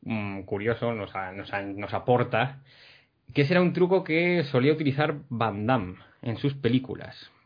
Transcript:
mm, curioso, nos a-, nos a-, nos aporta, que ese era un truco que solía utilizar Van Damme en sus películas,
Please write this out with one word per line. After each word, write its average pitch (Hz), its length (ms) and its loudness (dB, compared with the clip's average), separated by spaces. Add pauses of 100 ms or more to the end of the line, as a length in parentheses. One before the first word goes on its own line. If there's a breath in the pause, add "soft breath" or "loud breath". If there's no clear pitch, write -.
mm, 101 400 -6
curioso, 113 520 -2
nos 101 220 -8
a-, 92 160 -8
nos 98 220 -12
a-, 101 80 -4
nos 98 320 -6
aporta, 120 680 2 (720 soft breath)
que 143 100 4
ese 151 100 2
era 180 80 6
un 170 120 4
truco 180 300 4
que 170 420 2
solía 139 280 4
utilizar 151 420 0 (140)
Van 110 360 -2
Damme 98 300 0 (260 soft breath)
en 113 160 -4
sus 139 160 0
películas, - 800 -2 (140)